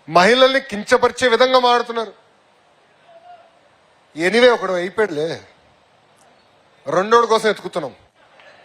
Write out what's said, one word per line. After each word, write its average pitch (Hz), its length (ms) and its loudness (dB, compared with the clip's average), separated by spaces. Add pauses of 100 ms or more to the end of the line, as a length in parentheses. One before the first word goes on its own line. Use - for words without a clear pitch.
(120)
మహిళల్ని 254 480 4
కించపరిచే 240 680 -2
విధంగా 254 320 2
మాట్లాడుతున్నారు. 233 540 -2 (2000)
ఎనీవే, 202 340 2
ఒకడు 190 240 -2
అయిపోయాడులే, 170 680 -6 (1500)
రెండోడు 214 380 0
కోసం 220 240 0
ఎతుకుతున్నాం, 175 460 -8 (680)